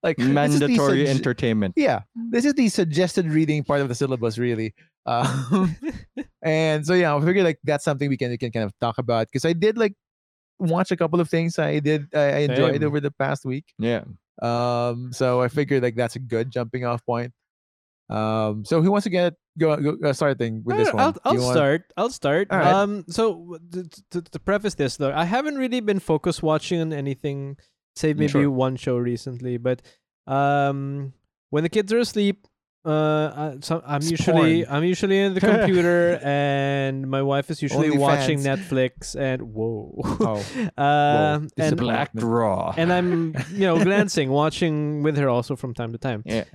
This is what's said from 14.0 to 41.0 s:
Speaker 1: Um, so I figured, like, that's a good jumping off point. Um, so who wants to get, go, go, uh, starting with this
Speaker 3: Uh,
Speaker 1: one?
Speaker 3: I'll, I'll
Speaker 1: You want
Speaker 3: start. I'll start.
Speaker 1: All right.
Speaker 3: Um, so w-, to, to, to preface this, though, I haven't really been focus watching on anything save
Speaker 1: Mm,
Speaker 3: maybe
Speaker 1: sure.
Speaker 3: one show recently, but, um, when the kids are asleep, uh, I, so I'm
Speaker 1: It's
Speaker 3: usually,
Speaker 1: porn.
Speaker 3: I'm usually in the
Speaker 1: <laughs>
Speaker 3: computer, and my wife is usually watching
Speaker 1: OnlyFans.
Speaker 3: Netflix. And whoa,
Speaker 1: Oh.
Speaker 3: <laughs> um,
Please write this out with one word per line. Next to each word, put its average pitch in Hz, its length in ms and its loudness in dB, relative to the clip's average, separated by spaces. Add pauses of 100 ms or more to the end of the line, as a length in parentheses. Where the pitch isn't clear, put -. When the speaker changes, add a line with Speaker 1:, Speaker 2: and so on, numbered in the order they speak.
Speaker 1:
Um, 120 720 -2
so 127 280 2
I 123 80 2
figured, 139 340 0
like, 120 120 0
that's 120 200 -2
a 120 40 -8
good 120 320 -4
jumping 123 340 -6
off 120 200 -4
point. 120 260 -4 (760)
Um, 107 560 -2
so 160 160 2
who 185 100 4
wants 202 140 0
to 226 40 -2
get, 175 260 0 (220)
go, 156 200 2
go, 151 200 -2 (120)
uh, 131 40 0
starting 120 520 -2
with 226 120 0
this 440 120 4
Speaker 3:
Uh, - 40 0
Speaker 1:
one? 226 100 2
Speaker 3:
I'll, 311 120 2 (100)
I'll 285 100 4
Speaker 1:
You - 60 2
want 123 140 2
Speaker 3:
start. 151 400 2
I'll 214 140 -2
start. 180 420 0
Speaker 1:
All 190 80 0
right. 147 140 4
Speaker 3:
Um, 202 340 0
so 214 260 0
w-, 170 260 -14 (120)
to, 180 180 -8 (220)
to, 175 100 -4
to 165 180 -14
preface 202 360 -2
this, 139 220 -2
though, 139 160 -2
I 156 120 0
haven't 269 320 -2
really 254 220 -2
been 208 200 -2
focus 160 420 -2
watching 156 400 0
on 160 100 -4
anything 139 680 -6 (380)
save 156 200 0
Speaker 1:
Mm, 147 40 -6
Speaker 3:
maybe 147 120 2
Speaker 1:
sure. 143 180 2
Speaker 3:
one 131 260 0
show 123 220 -2
recently, 123 600 -4
but, 123 240 -2 (460)
um, 139 880 -2 (380)
when 151 120 2
the 170 60 2
kids 208 240 0
are 233 60 4
asleep, 202 480 0 (380)
uh, 165 40 -4 (460)
I, 147 260 -6
so 165 240 -4
I'm 143 120 -2
Speaker 1:
It's 156 140 -2
Speaker 3:
usually, 160 540 4
Speaker 1:
porn. 139 100 -4
Speaker 3:
I'm 151 80 2
usually 190 360 2
in 196 140 2
the 185 80 0
Speaker 1:
<laughs> 208 120 4
Speaker 3:
computer, 175 720 4
and 139 840 0
my 135 120 0
wife 139 300 0
is 156 100 -6
usually 151 300 0
watching 143 480 2
Speaker 1:
OnlyFans. 139 180 0 (100)
Speaker 3:
Netflix. - 520 -2
And 127 340 -4
whoa, 110 400 -6 (100)
Speaker 1:
Oh. - 340 0
Speaker 3:
<laughs> 202 460 -6
um, 147 720 2